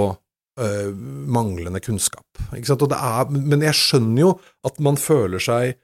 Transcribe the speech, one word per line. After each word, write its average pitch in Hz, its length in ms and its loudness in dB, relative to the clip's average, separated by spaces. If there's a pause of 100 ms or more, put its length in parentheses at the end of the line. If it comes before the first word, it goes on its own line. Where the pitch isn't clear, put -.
(580)
eh, 104 320 -4
manglende 110 960 -4
kunnskap, - 400 -4 (320)
ikke 117 80 -10
sant? 131 160 0
Og 143 80 4
det 139 80 -2
er, 127 320 -2
men 143 320 2
jeg 151 160 2
skjønner 120 460 4
jo 185 80 6 (340)
at - 160 -6
man 143 160 2
føler 113 400 2
seg 123 460 0